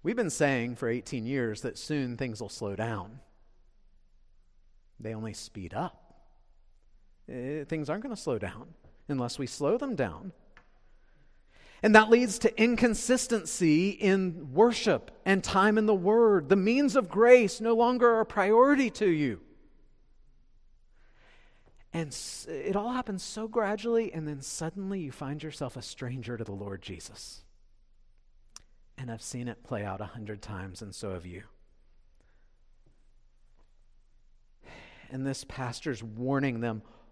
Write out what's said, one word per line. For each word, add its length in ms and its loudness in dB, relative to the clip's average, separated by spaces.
We've 140 -2
been 140 0
saying 480 0
for 100 -4
eighteen 380 -4
years 360 -4
that 160 -8
soon 380 -6
things 240 -6
will 80 -10
slow 300 -8
down. 420 -6
They 160 -10
only 200 -10
speed 400 -14
up. 400 -10
Uh, 360 -8
things 240 -6
aren't 140 -6
gonna 120 -8
slow 220 -4
down 380 -10
unless 280 -4
we 100 -6
slow 300 -2
them 180 -4
down. 360 -6
And 100 6
that 160 10
leads 300 6
to 220 2
inconsistency 1300 2
in 640 0
worship 580 2
and 180 2
time 340 4
in 100 2
the 60 4
Word. 540 4
The 80 6
means 400 2
of 140 2
grace 500 8
no 160 2
longer 400 4
are 60 2
a 40 2
priority 680 4
to 180 0
you. 320 0
And 180 -6
s-, 400 -12
it 260 -4
all 180 -2
happens 300 -6
so 240 -10
gradually, 680 -2
and 140 -6
then 140 -8
suddenly 600 -8
you 100 -8
find 320 -10
yourself 320 -10
a 60 -12
stranger 560 -10
to 60 -6
the 80 -10
Lord 300 -10
Jesus. 600 -16
And 140 -10
I've 100 -10
seen 260 -8
it 160 -12
play 220 -6
out 160 -8
a 40 -8
hundred 360 -12
times, 400 -12
and 120 -14
so 200 -8
have 120 -10
you. 180 -14
And 160 -8
this 180 -6
pastor's 600 -8
warning 580 -4
them, 200 -4